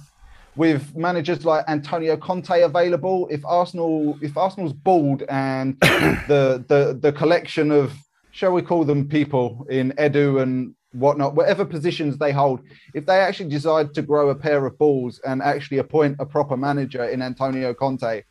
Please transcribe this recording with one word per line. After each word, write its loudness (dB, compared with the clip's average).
with 0
managers -2
like 2
Antonio -2
Conte -2
available, 2
if -6
Arsenal, 0
if -8
Arsenal's -2
bald 2
and -2
<coughs> -20
the, 2
the, 2
the 2
collection 0
of, 4
shall 0
we 2
call 0
them 2
people -2
in 0
Edu 2
and -2
whatnot, 0
whatever 2
positions -4
they 0
hold, 2
if -8
they 4
actually -2
decide 0
to -2
grow 2
a 0
pair 0
of -6
balls 0
and -2
actually -2
appoint 2
a -6
proper -2
manager -4
in -4
Antonio -4
Conte -2